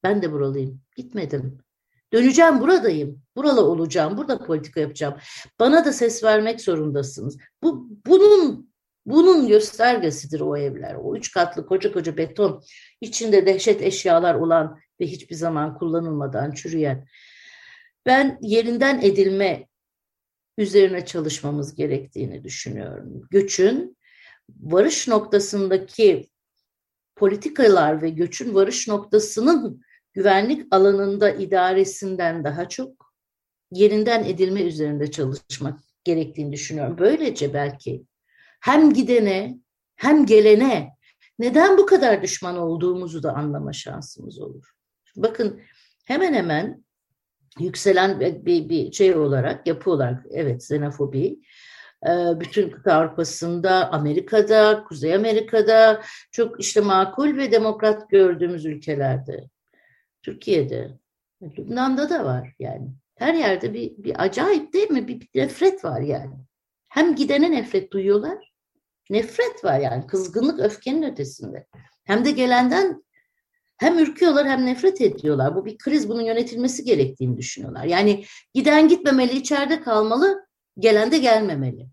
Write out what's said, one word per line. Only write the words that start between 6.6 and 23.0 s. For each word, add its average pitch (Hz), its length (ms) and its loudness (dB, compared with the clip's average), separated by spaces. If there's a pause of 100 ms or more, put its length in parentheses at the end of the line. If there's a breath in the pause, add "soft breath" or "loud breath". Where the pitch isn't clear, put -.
zorundasınız. 143 800 -4 (240 soft breath)
Bu, 254 260 -2 (180)
bunun, 381 680 6 (340)
bunun 311 420 6
göstergesidir 208 920 0
o 151 160 -4
evler. - 380 -8
O - 220 -8
üç - 160 -12
katlı - 340 -2
koca 190 260 -2
koca 160 240 -6
beton, 160 460 -2 (380 soft breath)
içinde 214 460 2
dehşet 196 360 2
eşyalar 175 520 2
olan 160 440 0 (220 soft breath)
ve 175 60 -4
hiçbir - 280 -14
zaman 156 440 -4
kullanılmadan 151 720 -4
çürüyen. 147 560 -4 (1000 soft breath)
Ben 269 360 2
yerinden 233 580 0
edilme 196 680 2 (920)
üzerine 190 460 2
çalışmamız 147 680 -6
gerektiğini 139 720 -8
düşünüyorum. - 840 -14